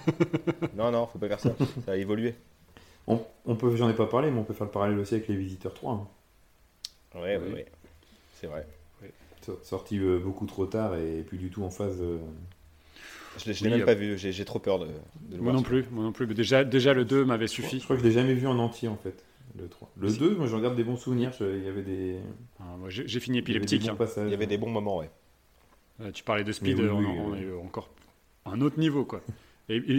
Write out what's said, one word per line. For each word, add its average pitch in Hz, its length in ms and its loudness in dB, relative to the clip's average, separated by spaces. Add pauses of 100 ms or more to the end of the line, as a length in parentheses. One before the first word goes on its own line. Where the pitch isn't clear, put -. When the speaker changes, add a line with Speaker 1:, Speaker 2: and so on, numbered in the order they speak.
(380)
Speaker 1:
<laughs> - 380 -4
Speaker 2:
Non, 113 160 2
non, 117 160 2
faut - 100 -14
pas 107 80 -2
faire 101 140 -2
ça. 123 100 2 (340)
Ça - 80 -2
a 95 40 2
évolué. 107 400 0 (720)
Speaker 3:
On, 117 120 4 (240)
on 117 120 0
peut, 120 180 4
j'en 117 160 4
ai - 20 2
pas 110 140 4
parlé, 139 240 2
mais 123 80 0
on 107 60 0
peut 104 100 -6
faire 107 120 -4
le 101 40 -8
parallèle 104 300 2
aussi 101 140 -2
avec 110 120 -2
Les 107 80 -2
Visiteurs 95 400 -6
trois, 131 200 -4
hein. 101 140 -6 (1080)
Speaker 2:
Ouais, 92 220 -2
ouais, - 60 -2
Speaker 1:
Oui. - 100 -6
Speaker 2:
ouais. - 120 -10 (680)
C'est - 120 -14
vrai. 76 220 -10 (760)
Speaker 3:
Sor-, 95 200 -10
sorti, 101 340 -4
euh, 92 220 4
beaucoup 95 260 -4
trop 95 200 -2
tard 110 280 -2
et 80 320 -2
plus 90 120 -10
du 90 120 -6
tout 98 140 -6
en 90 60 -4
phase, 98 300 -4
euh. 87 180 -2 (1200)
Speaker 2:
Je 95 80 -10
l'ai, 110 80 -2
je 92 100 -2
l'ai 110 60 6
Speaker 1:
Oui, 117 80 6
Speaker 2:
même 110 40 4
Speaker 1:
euh. 92 40 4
Speaker 2:
pas 120 80 8
vu, 104 220 0
j'ai, 95 140 -2
j'ai 95 140 -4
trop - 160 -4
peur 95 180 2
de, 85 80 -4
de 78 40 -8 (420)
le 90 60 -10
Speaker 1:
Moi 117 120 0
Speaker 2:
voir. 127 60 4
Speaker 1:
non 131 60 4
plus, 127 280 2
moi 110 140 -2
non 110 80 -2
plus. 120 160 -4
Mais 107 60 -2
déjà, 117 280 4
déjà 131 320 6
le 127 100 4
deux 135 200 4
m'avait 113 240 2
Speaker 3:
Je - 60 -4
crois, 117 100 -6
Speaker 1:
suffi. 131 160 -4
Speaker 3:
je - 40 -12
crois 135 120 2
que 120 60 0
je 120 40 6
l'ai 113 80 8
jamais 127 200 6
vu 127 120 0
en 127 140 2
entier, 117 260 -2
en 107 100 -2
fait, - 280 -12 (340)
le 90 80 -12
trois. - 300 -18
Le 95 120 0
Speaker 1:
Si. 110 120 2
Speaker 3:
deux, 190 160 4
moi 160 100 0
j'en 110 140 0
garde 123 160 2
des 117 80 2
bons 120 120 -2
souvenirs, 123 400 0
je, 107 80 -2 (120)
il 95 80 -4
y 98 40 -4
avait 98 140 -4
des, 95 360 -4 (420)
Speaker 1:
Ah, 87 180 -12
moi, 92 120 -10
j'ai, 101 180 -6
j'ai 110 100 -4
fini 123 200 0
Speaker 3:
il - 20 4
y - 20 -4
avait 120 40 -8
des 113 100 0 (180)
Speaker 1:
épileptique, 104 140 2
Speaker 3:
bons 107 60 -2
Speaker 1:
hein. - 20 -4
Speaker 3:
passages. 104 320 -2
Speaker 2:
Il - 20 0
y 101 40 0
avait 101 120 -2
des 101 120 0
bons 113 120 -2
moments, 104 280 -2
ouais. 76 120 -8 (880)
Speaker 1:
Euh, 104 120 -10
tu - 100 -12
parlais 104 220 0
de 101 60 -2
Speaker 3:
Mais - 20 -4
Speaker 1:
Speed, 95 260 0
Speaker 3:
oui, 107 80 4
Speaker 1:
euh, 104 60 2
on, 101 60 2
Speaker 3:
oui, 101 100 4
Speaker 1:
on 85 240 -2
Speaker 3:
oui. 98 100 -6
Speaker 1:
est 92 100 -6 (140)
encore - 220 -10 (580)
un 101 140 -4
autre 143 180 2
niveau, 151 260 2
quoi. 98 160 -8 (480)
Et, 110 80 0 (220)